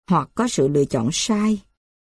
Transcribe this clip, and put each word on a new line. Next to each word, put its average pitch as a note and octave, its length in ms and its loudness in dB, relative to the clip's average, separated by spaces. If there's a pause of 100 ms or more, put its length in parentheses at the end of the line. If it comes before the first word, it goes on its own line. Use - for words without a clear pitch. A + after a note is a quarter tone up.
hoặc D#3 260 0
có A#3+ 120 0
sự C#3 200 0
lựa C#3+ 180 2
chọn - 260 -2
sai. G#3+ 500 0 (540)